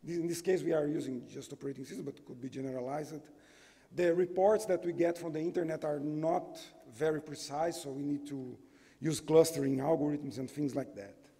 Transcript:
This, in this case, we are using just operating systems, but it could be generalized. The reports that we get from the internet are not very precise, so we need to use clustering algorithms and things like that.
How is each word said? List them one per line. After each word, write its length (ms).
This, 140
in 100
this 140
case, 220
we 100
are 140
using 440
just 220
operating 320
systems, 200
but 120
it 80
could 160
be 80
generalized. 640
The 180
reports 520
that 180
we 80
get 260
from 140
the 80
internet 460
are 140
not 600
very 280
precise, 640
so 80
we 120
need 240
to 300
use 220
clustering 560
algorithms 600
and 120
things 260
like 200
that. 200